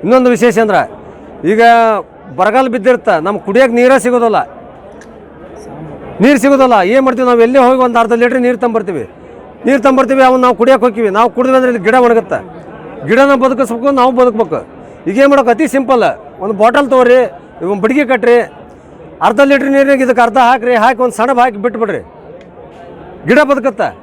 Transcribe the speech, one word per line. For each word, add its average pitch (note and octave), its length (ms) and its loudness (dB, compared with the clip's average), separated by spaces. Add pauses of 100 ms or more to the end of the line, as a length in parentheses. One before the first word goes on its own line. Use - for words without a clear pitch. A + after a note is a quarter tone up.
ಇನ್ನೊಂದು B3 300 2
ವಿಶೇಷ G#3+ 300 0
ಅಂದ್ರೆ F#3 180 0 (680)
ಈಗ A3 100 2 (760)
ಬರಗಾಲ G#3+ 360 0
ಬಿದ್ದಿರುತ್ತೆ, A#3 400 0 (120)
ನಮ್ಗೆ G3+ 200 -6
ಕುಡಿಯೋಕೆ A#3 320 0
ನೀರೇ B3+ 260 4
ಸಿಗೋದಿಲ್ಲ, A#3 360 0 (1800)
ನೀರು C4+ 200 4
ಸಿಗೋದಿಲ್ಲ. C4 340 2 (180)
ಏನು C4+ 120 2
ಮಾಡ್ತೀವಿ B3+ 240 -2
ನಾವು? A#3+ 160 2
ಎಲ್ಲೇ C4 200 2
ಹೋಗಿ B3+ 200 2
ಒಂದು A#3 160 0
ಅರ್ಧ A3+ 180 0
ಲೀಟ್ರ್ B3 260 0
ನೀರು B3 180 -2
ತಂಬರ್ತೀವಿ, G3 400 -4 (600)
ನೀರು C4 200 2
ತಂಬರ್ತೀವಿ, C4 420 2
ಅವನ್ನ B3+ 180 2
ನಾವು A#3+ 140 0
ಕುಡಿಯೋಕೆ A#3+ 260 2
ಹೋಗ್ತೀವಿ. G#3+ 320 -2
ನಾವು A#3 180 2
ಕುಡಿದ್ವಿ B3+ 220 0
ಅಂದ್ರೆ B3+ 140 0
ಇಲ್ಲಿ A3 160 -4
ಗಿಡ A#3 80 2 (100)
ಒಣಗುತ್ತೆ, A3+ 320 0 (720)
ಗಿಡನ C#4 260 2 (100)
ಬದುಕಿಸ್ಬೇಕು, B3 440 -2 (120)
ನಾವು B3+ 200 2
ಬದುಕ್ಬೇಕು. G#3+ 400 -2 (480)
ಈಗ F#3+ 140 -4
ಏನು C#4+ 100 4
ಮಾಡೋಕೆ? B3+ 220 2
ಅತಿ D4+ 200 -2
ಸಿಂಪಲ್, B3 320 0 (360)
ಒಂದು G#3 200 -6
ಬಾಟಲ್ B3 300 2
ತೊಗೊರಿ, B3+ 280 4 (500)
ಒಂದು G3+ 140 -4
ಬಡಿಗೆ C4 280 0
ಕಟ್ರಿ, A#3+ 260 2 (880)
ಅರ್ಧ G#3 140 0 (100)
ಲೀಟ್ರ್ C#4 240 0
ನೀರಿನಾಗ C#4 320 2
ಇದಕ್ಕೆ A#3+ 200 0
ಅರ್ಧ A3+ 120 -2 (100)
ಹಾಕ್ರಿ, B3 340 0
ಹಾಕಿ A#3+ 240 0
ಒಂದು A#3+ 140 -6
ಸೆಣಬು B3 240 0
ಹಾಕಿ A3 200 -4
ಬಿಟ್ಬಿಡ್ರಿ, G#3+ 380 -4 (1300)
ಗಿಡ B3+ 100 4 (120)
ಬದುಕುತ್ತೆ. A3+ 380 -2 (140)